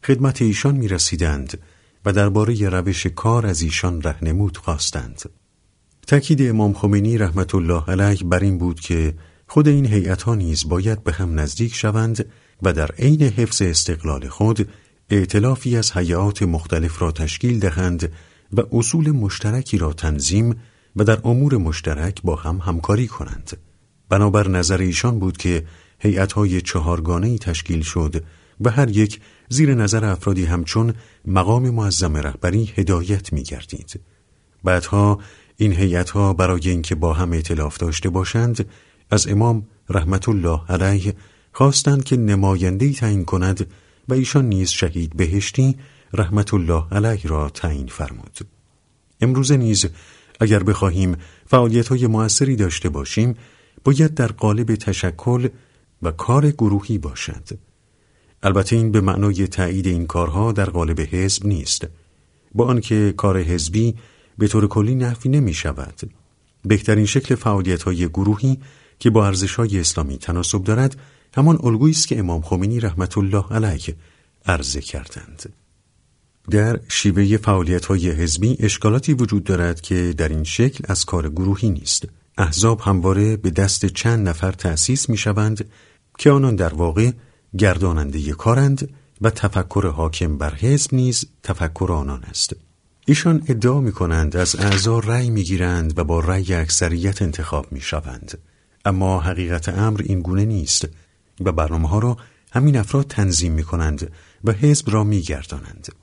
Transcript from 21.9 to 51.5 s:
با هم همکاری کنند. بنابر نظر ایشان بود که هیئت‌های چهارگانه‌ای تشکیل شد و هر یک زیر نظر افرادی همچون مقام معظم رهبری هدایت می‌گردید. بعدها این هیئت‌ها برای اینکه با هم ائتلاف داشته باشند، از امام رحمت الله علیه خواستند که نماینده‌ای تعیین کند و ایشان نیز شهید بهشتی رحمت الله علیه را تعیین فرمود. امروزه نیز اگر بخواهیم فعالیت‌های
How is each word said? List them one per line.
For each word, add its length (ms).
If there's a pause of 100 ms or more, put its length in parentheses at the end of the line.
با 140
هم 220
همکاری 500
کنند. 500 (520)
بنابر 380
نظر 300
ایشان 420
بود 180
که 280 (340)
هیئت‌های 600
چهارگانه‌ای 800
تشکیل 420
شد 420 (380)
و 80
هر 200
یک 320 (280)
زیر 240
نظر 320
افرادی 400
همچون 480 (320)
مقام 440
معظم 480
رهبری 580
هدایت 580
می‌گردید. 640 (640)
بعدها 560 (380)
این 160
هیئت‌ها 600
برای 360
اینکه 260
با 180
هم 180
ائتلاف 460
داشته 320
باشند، 600 (420)
از 160
امام 400 (220)
رحمت 400
الله 300 (100)
علیه 440 (380)
خواستند 520
که 140
نماینده‌ای 760
تعیین 320
کند 420 (420)
و 40
ایشان 360
نیز 200
شهید 460
بهشتی 600 (360)
رحمت 400
الله 380
علیه 320
را 260
تعیین 380
فرمود. 600 (760)
امروزه 360
نیز 280 (540)
اگر 240
بخواهیم 520 (300)
فعالیت‌های 640